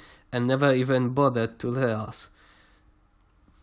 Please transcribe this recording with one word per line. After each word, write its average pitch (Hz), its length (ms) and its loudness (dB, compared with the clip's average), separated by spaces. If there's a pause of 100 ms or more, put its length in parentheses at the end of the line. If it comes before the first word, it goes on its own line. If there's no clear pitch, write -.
(320)
and 120 160 -2
never 135 260 4
even 127 360 2
bothered 123 500 0
to 120 140 -4
tell 117 280 -2
us. - 280 -12 (1300)